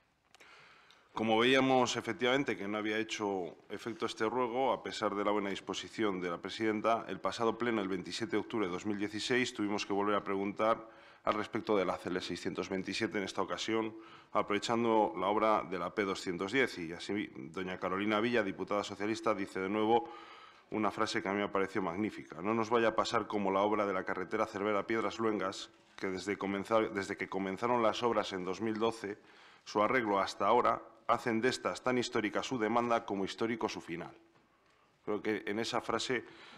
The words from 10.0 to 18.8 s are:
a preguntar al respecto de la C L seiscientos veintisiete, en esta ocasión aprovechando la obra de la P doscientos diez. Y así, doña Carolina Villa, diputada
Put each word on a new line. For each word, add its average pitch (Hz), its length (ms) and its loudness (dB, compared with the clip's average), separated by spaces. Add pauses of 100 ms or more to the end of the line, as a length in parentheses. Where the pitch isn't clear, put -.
a 98 80 0
preguntar 101 640 0 (340)
al 104 100 0
respecto 107 420 0
de 95 100 4
la 90 120 -2
C - 120 -6
L 90 120 0
seiscientos 87 480 -4
veintisiete, 95 480 -2
en 98 60 -2
esta 95 180 -4
ocasión 110 540 -2 (360)
aprovechando 110 840 2
la 92 100 0
obra 107 360 4
de 87 160 -4
la 87 140 -4
P 107 100 0
doscientos 95 480 -2
diez. 127 260 2
Y 85 160 -6
así, 95 420 -4
doña 90 440 -8
Carolina 101 400 0
Villa, 117 240 2
diputada 95 400 -2